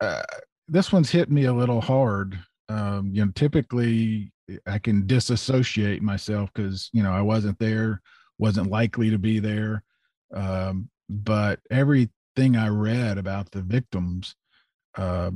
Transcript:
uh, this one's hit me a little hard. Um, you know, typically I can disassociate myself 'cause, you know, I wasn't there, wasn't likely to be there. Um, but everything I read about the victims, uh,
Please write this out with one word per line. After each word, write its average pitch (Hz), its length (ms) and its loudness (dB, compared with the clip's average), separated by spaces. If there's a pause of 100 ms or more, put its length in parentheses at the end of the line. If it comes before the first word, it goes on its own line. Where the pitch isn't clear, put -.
uh, 85 220 -4 (440)
this 175 240 0
one's 170 200 4
hit 170 200 2
me 143 140 4
a 127 80 2
little 120 260 2
hard. 104 580 0 (320)
Um, 101 440 -4
you 104 120 2
know, 98 100 0
typically 117 960 0 (340)
I 101 140 -4
can 101 260 2
disassociate 117 960 0
myself 101 520 -2
'cause, 98 400 -6
you 113 100 4
know, 95 80 2
I 95 100 0
wasn't 104 380 0
there, 110 420 -2 (360)
wasn't 101 320 0
likely 110 420 0
to 107 80 2
be 110 200 2
there. 107 440 -2 (500)
Um, 95 560 -4 (200)
but 104 500 0 (100)
everything 131 880 2
I 110 120 2
read 107 480 0
about 98 340 -6
the 101 100 -8
victims, 92 720 -4 (640)
uh, 90 380 -4